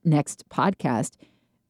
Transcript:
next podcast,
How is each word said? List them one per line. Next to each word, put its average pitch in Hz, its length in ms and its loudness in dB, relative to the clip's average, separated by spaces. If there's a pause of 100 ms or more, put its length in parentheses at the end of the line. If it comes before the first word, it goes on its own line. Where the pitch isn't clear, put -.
next - 460 0
podcast, 131 600 -2 (580)